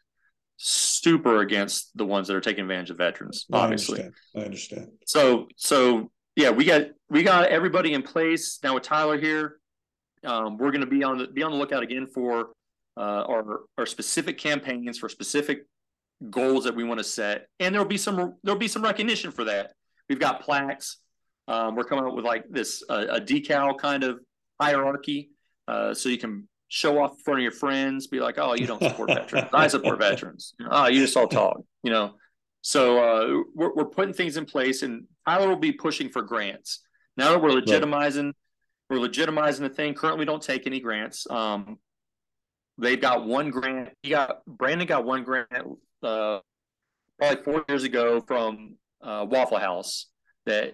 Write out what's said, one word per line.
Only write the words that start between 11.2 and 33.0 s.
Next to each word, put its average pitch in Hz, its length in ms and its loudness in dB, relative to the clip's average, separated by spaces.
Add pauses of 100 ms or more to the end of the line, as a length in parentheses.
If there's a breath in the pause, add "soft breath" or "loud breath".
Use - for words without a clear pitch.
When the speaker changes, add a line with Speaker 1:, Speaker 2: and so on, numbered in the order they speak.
Speaker 1:
be 135 140 -6
on 156 100 -2
the 143 60 -2
lookout 139 240 -2
again 127 240 -6
for, 120 460 -4 (440)
uh, 113 60 -8 (260)
our, 110 340 -4 (180)
our 117 80 -2
specific - 500 -4
campaigns 131 640 -4
for 110 100 -8
specific 147 560 -4 (640)
goals 131 360 2
that 117 100 -2
we 117 80 -4
wanna 117 200 -4
set, 104 440 -4 (120)
and 185 140 0
there'll 202 140 2
be 202 100 -2
some, 180 460 -2
there'll 202 160 0
be 233 80 -2
some 220 160 -4
recognition 214 480 -2
for 113 140 -6
that. 101 280 -4 (360)
We've 135 100 -2
got 139 220 0
plaques. 139 560 -4 (500)
Um, 113 280 -2
we're 120 100 -2
coming 135 200 -2
up 123 80 -4
with, 123 100 -8
like, 113 280 -2
this, - 360 -6
uh, 107 220 -2
a 117 100 0
decal 139 600 0
kind 143 240 -2
of 123 160 -4 (420)
hierarchy, 143 680 -2 (360)
uh, 110 280 -2
so - 120 -4
you 120 120 0
can 104 280 -8 (200)
show 147 340 2
off 139 120 0
in - 100 -20
front 139 160 0
of 123 40 0
your 117 80 0
friends, 135 560 -2
be 135 140 -4
like, 120 160 -2
"Oh, 139 160 0
you 123 140 -2
don't 113 140 -4
support 139 280 0
veterans. - 420 0
I 151 160 6
support 139 320 0
Speaker 2:
<laughs> 104 80 4
Speaker 1:
veterans. - 520 -4
You 117 60 -12
know, 117 60 -4
oh, 139 160 6
you 127 140 6
just 135 160 2
all 117 100 6
talk," 101 340 2 (220)
you 123 80 0
know? 104 220 0 (480 soft breath)
So, 123 420 6